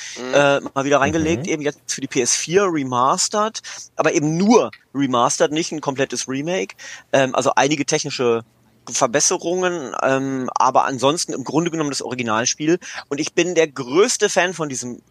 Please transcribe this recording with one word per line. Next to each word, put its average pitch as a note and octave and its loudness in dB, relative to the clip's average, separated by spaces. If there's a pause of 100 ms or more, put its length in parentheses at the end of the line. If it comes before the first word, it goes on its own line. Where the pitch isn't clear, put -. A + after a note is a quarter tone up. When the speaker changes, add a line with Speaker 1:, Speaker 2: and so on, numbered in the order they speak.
(180)
Speaker 1:
Mhm. B2+ -4
Speaker 2:
äh, C#3+ 6
mal C3+ -4
wieder C#3+ 4
reingelegt, D#3 0
Speaker 3:
Mhm. - -2
Speaker 2:
eben D#3 -2
jetzt D3 -6
für - -8
die C3 -6
P C3+ 0
S A#2+ 0
vier F#3+ 0
remastered, D#3+ 0 (360)
aber - 2
nur E3 4 (240)
remastered, C3 2
nicht D#3 -4
ein D#3 -6
komplettes C3 -4
Remake. E3+ -4 (380)
Ähm, C3 2
also C#3 2
einige C#3+ 2
technische B2 0 (480)
Verbesserungen, E3+ 0
ähm, C3+ 0
aber C3 6
ansonsten C3+ 0
im C3+ -6
Grunde D#3+ 0
genommen D#3 -4
das C3+ -6
Originalspiel. B2+ -2 (280)
Und C#3+ -4
ich - -6
bin F3 0
der E3 4
größte D3+ 0
Fan F3+ 0
von D#3+ -4
diesem B2 -10